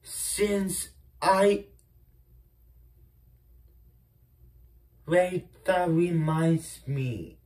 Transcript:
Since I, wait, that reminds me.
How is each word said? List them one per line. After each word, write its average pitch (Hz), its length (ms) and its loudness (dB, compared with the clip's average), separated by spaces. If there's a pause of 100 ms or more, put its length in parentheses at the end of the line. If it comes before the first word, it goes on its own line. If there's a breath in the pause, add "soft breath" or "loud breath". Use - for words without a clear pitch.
Since - 840 -4 (340)
I, 196 440 4 (3500)
wait, 180 600 -2
that 180 220 0
reminds 165 960 0
me. 127 600 -8